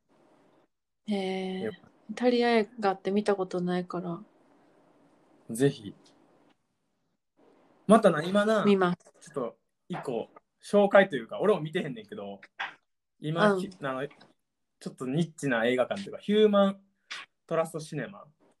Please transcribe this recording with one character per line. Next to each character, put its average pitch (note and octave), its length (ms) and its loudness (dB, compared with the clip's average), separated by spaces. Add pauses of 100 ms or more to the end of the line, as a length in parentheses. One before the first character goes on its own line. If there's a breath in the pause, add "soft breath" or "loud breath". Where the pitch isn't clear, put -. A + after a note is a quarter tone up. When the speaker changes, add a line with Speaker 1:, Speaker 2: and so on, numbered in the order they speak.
(1040)
Speaker 1:
へ G#3 100 -4
え。 F#3+ 460 -6
Speaker 2:
よ G#3+ 100 -6 (380)
Speaker 1:
イ G#3+ 60 -12
タ B3 140 0
リ A#3+ 140 2
ア A#3 140 2
映 G#3 120 0 (100)
画 G3+ 120 0
っ F#3 100 -8
て F#3+ 100 -4
見 G#3 120 0
た G3+ 120 0
こ F#3 100 -2
と F3+ 160 -4
な F3+ 160 -2
い F3+ 80 -4
か F3+ 160 -8
ら。 F3 180 -8 (1300)
Speaker 2:
ぜ B2+ 180 2
ひ。 G#2 240 -8 (1900)
ま A3 140 8
た G#3 100 6
な、 D#3 140 2
今 G3+ 220 2
な、 G#3+ 200 2
Speaker 1:
見 G3+ 120 6
ま F3+ 160 2
す。 - 40 -6 (240)
Speaker 2:
ち - 80 -20
ょ - 20 -20
っ - 20 -20
と B2 240 -6 (320)
一 E3+ 120 -8
個 A#2 280 -6 (340)
紹 G3+ 240 4
介 G3 220 8
と C#3 80 -4
い A#2 40 -4
う A2+ 60 -14
か、 G#2 120 -10
俺 F#3+ 140 2
も E3 80 -2
見 D#3 100 -8
て F3 80 -4
へ D#3 80 -6
ん C3 60 -10
ね A2+ 100 -14
ん - 40 -20
け G#2+ 80 -16
ど、 G2+ 240 -12 (800)
今、 F3+ 340 0
Speaker 1:
う F#3+ 40 -2
ん。 - 20 -4
Speaker 2:
き-、 F#3+ 100 -8 (160)
あ C3+ 80 -6
の、 C3+ 140 -6
ち - 800 -20
ょ - 40 -10
っ - 40 -20
と C3 100 -10
ニ C#3 180 -2
ッ D#3 100 -6
チ C#3+ 160 -6
な A#2 160 0
映 B2 100 2
画 B2+ 100 2
館 G2+ 160 -6
と G2 80 -12
い - 20 -12
う - 20 -10
か、 - 60 -12
ヒ - 140 -2
ュ G#3+ 120 6
ー G#3 40 4
マ G3+ 200 4
ン G3 120 -6 (640 loud breath)
ト E3 100 -6
ラ D#3+ 100 0
ス D#3+ 80 -10
ト D#3+ 60 -8
シ D#3 160 -12
ネ B2 120 -6
マ G2+ 180 -20 (360)